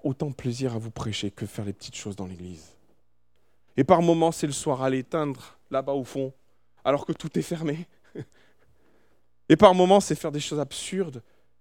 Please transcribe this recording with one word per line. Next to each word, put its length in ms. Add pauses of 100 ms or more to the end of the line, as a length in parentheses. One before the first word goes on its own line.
autant 240
de 40
plaisir 420
à 20
vous 140
prêcher 380
que 160
faire 200
les 80
petites 220
choses 200
dans 100
l'église. 440 (1040)
Et 80
par 180
moments, 300
c'est 160
le 60
soir 280
aller 180
éteindre 580 (120)
là-bas 220
au 140
fond, 280 (520)
alors 200
que 60
tout 260
est 60
fermé. 420 (300)
<laughs> 100 (1200)
Et 80
par 180
moments, 240
c'est 160
faire 160
des 80
choses 200
absurdes, 600 (400)